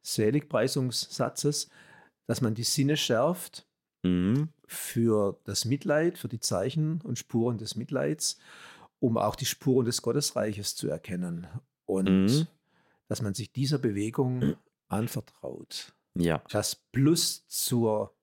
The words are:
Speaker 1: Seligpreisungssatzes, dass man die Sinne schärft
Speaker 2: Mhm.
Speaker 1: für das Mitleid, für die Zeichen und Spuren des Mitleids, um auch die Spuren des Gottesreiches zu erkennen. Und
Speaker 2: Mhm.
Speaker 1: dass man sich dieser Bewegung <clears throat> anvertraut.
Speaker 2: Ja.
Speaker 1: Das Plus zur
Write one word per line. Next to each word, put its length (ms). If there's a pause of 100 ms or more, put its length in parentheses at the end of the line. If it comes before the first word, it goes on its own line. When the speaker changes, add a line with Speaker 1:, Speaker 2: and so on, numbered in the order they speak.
Speaker 1:
Seligpreisungssatzes, 1700 (580)
dass 140
man 140
die 80
Sinne 340
schärft 720 (360)
Speaker 2:
Mhm. 460 (160)
Speaker 1:
für 800
das 220
Mitleid, 520
für 120
die 100
Zeichen 600
und 180
Spuren 380
des 180
Mitleids, 640 (640)
um 180
auch 180
die 100
Spuren 400
des 160
Gottesreiches 760
zu 120
erkennen. 600 (380)
Und 200 (200)
Speaker 2:
Mhm. 220 (600)
Speaker 1:
dass 140
man 120
sich 180
dieser 280
Bewegung 760 (160)
<clears throat> 160
anvertraut. 1040 (200)
Speaker 2:
Ja. 360
Speaker 1:
Das 260
Plus 720
zur 760